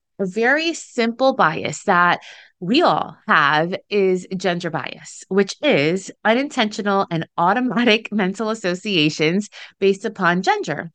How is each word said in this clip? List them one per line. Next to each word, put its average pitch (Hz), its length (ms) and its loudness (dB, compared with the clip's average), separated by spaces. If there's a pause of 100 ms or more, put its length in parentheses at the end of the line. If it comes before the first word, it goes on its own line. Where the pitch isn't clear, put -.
(200)
A 196 60 -2
very 262 480 0
simple 240 600 0
bias 156 500 0
that 175 380 4 (380)
we 220 220 0
all 185 360 0 (100)
have 160 480 2 (140)
is 190 380 0 (100)
gender 175 320 -4
bias, - 580 -10
which 196 340 0
is 185 500 0 (120)
unintentional 214 840 0
and 165 180 -4 (100)
automatic 220 760 0
<laughs> - 0 -
mental 208 380 -2
associations 180 1000 -2 (300)
based 196 260 0
upon 185 380 0
gender. 277 520 -4